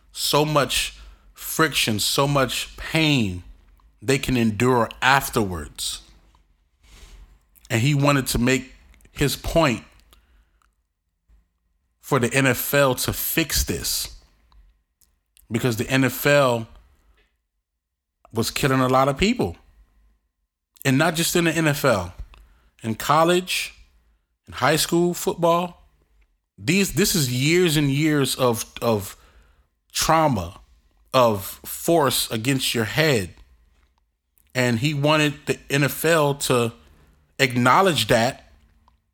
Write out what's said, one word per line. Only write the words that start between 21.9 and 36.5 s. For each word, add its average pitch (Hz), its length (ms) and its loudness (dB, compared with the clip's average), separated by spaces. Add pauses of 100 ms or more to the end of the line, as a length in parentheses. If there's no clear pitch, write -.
in 113 120 -6
college, 170 800 0 (720)
in 90 80 -18
high 139 220 2
school 175 380 0
football. 170 680 -2 (760)
These, 170 360 0
this 208 200 0
is 143 160 0
years 151 460 2
and 147 140 2
years 143 460 0
of, 120 280 0 (160)
of 110 360 -2 (760)
trauma, 139 680 0 (520)
of 113 320 2 (200)
force - 640 0
against 127 440 -2
your 113 100 0
head. 107 460 0 (1200)
And 123 240 0
he 147 160 -2
wanted 147 400 2 (120)
the - 120 -2 (100)
N 143 160 2
F 131 200 -4
L 151 300 2
to 120 380 0 (640)